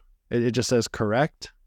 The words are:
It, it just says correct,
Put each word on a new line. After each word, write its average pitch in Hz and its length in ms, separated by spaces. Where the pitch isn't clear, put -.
It, 120 120
it 120 100
just 120 160
says 117 200
correct, 117 640